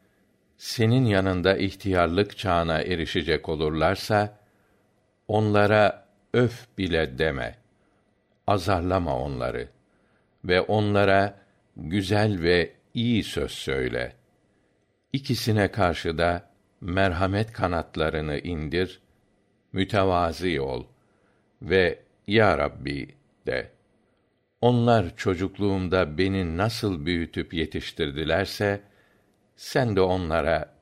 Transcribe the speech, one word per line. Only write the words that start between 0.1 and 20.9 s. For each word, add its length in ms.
senin 460
yanında 520
ihtiyarlık 800
çağına 420
erişecek 680
olurlarsa, 880
onlara 800
öf 340
bile 400
deme. 400
Azarlama 720
onları 500
ve 160
onlara 840
güzel 640
ve 300
iyi 280
söz 280
söyle. 640
İkisine 580
karşı 480
da 320
merhamet 720
kanatlarını 840
indir, 640
mütevazi 880
ol 240